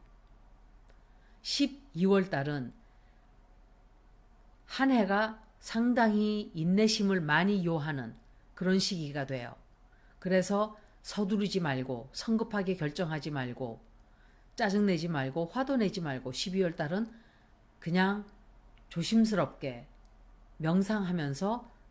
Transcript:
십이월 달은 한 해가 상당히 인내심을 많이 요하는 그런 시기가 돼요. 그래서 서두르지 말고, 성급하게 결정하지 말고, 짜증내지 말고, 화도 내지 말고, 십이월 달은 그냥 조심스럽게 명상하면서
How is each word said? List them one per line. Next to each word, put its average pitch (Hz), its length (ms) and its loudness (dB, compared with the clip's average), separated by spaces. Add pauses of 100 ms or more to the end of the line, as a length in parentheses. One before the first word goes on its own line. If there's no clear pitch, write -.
(1400)
십이월 190 880 0
달은 143 460 -4 (1900)
한 269 240 0
해가 220 520 2 (160)
상당히 214 960 2
인내심을 196 680 2
많이 175 420 2
요하는 147 500 -4 (400)
그런 185 240 2
시기가 151 460 -2
돼요. 127 300 -8 (640)
그래서 202 580 2 (300)
서두르지 202 540 0
말고, 131 520 -2
성급하게 214 600 -2
결정하지 156 560 -4
말고, 127 500 -6 (760)
짜증내지 196 500 2
말고, 160 460 -2
화도 269 240 0
내지 196 240 0
말고, 131 320 -6
십이월 180 420 -2
달은 175 320 -2 (720)
그냥 190 460 0 (640)
조심스럽게 170 1000 0 (680)
명상하면서 185 1120 0 (200)